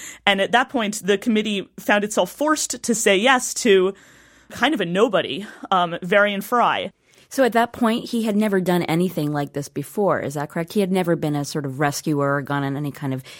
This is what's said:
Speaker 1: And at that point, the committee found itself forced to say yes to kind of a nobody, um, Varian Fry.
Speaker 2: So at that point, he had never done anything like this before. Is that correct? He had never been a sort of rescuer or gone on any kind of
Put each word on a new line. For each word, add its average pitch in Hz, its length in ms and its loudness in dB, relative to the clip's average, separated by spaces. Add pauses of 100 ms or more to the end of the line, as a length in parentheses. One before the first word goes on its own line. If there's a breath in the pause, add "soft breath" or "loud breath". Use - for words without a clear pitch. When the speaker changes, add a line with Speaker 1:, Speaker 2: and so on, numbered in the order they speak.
(260 loud breath)
Speaker 1:
And 196 160 4
at 190 100 -2
that 247 160 4
point, 214 360 -4
the 202 120 2
committee 214 520 -2 (120)
found 208 240 2
itself 208 260 0
forced 294 520 -2
to 233 120 0
say 202 220 4
yes 254 380 2
to 196 400 4 (560 loud breath)
kind 285 240 0
of 202 80 -2
a - 20 0
nobody, 175 600 0 (240 loud breath)
um, 175 320 0
Varian 202 400 2
Fry. 190 500 0 (400 soft breath)
Speaker 2:
So 269 120 2
at 220 100 0
that 233 180 2
point, 240 380 -2
he 226 140 -2
had 220 120 0
never 208 240 2
done 175 220 2
anything 160 500 0
like 143 220 -4
this 143 120 -6
before. 147 540 -2
Is 139 140 -6
that 151 160 -6
correct? 165 240 -6
He 214 60 2
had 185 120 0
never 175 240 2
been 151 180 -2
a 143 120 -2
sort 151 180 -6
of 135 160 -6
rescuer 143 540 0
or 143 80 -2
gone 143 200 -4
on 139 140 -4
any 143 160 -6
kind 135 220 -4
of 131 80 -6 (180 loud breath)